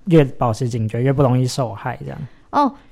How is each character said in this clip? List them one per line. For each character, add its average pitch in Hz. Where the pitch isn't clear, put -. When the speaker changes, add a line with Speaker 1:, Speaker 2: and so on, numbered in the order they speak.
Speaker 1:
越 165
保 127
持 120
警 110
觉， 117
越 135
不 139
容 127
易 127
受 120
害， 120
这 139
样。 139
Speaker 2:
哦， 277